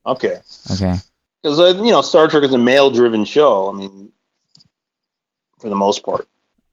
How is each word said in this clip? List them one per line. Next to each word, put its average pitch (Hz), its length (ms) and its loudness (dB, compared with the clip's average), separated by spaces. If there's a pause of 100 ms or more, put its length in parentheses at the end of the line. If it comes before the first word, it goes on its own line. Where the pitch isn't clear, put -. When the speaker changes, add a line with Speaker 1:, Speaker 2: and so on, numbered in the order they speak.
Speaker 1:
Okay. 110 320 -4 (360)
Speaker 2:
Okay. 95 220 -2 (480)
Speaker 1:
'Cause, 151 160 -2
uh, 180 220 2
you 226 100 0
know, 151 100 2
Star 160 260 2
Trek 151 160 0
is 135 100 0
a 127 40 2
male-driven 120 680 2
show. 101 460 0
I 98 40 -8
mean, 98 380 -16 (1500)
for 113 100 -12
the 101 60 -6
most 98 280 -2
part, - 240 -8 (440)